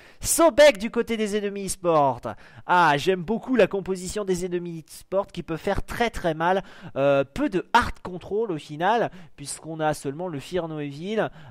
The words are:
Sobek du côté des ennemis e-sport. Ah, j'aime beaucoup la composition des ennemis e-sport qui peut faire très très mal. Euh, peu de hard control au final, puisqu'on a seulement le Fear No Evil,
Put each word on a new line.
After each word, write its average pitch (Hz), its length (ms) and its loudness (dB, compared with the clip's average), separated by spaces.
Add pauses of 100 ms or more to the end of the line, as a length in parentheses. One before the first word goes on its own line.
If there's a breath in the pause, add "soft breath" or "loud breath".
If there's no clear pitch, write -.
(200 loud breath)
Sobek 294 580 6
du 220 140 -6
côté 233 240 -2
des 214 220 -2
ennemis 202 300 -4
e-sport. 151 520 2 (460 loud breath)
Ah, 165 320 6
j'aime 175 260 0
beaucoup 226 320 -2
la 202 120 6
composition 190 580 -6
des 180 180 -2
ennemis 175 420 -6
e-sport - 420 -4
qui - 160 -12
peut 165 120 -6
faire 190 280 -2
très - 260 -2
très 170 240 -2
mal. 180 280 2 (360 loud breath)
Euh, 139 260 2
peu 269 240 -4
de 185 240 -2
hard - 300 0
control 190 500 -6
au 160 60 -4
final, 170 540 0 (260 loud breath)
puisqu'on 156 420 -12
a 151 140 0
seulement 147 340 -8
le 147 140 -8
Fear 170 260 -4
No 156 140 -8
Evil, 156 480 -4 (220 loud breath)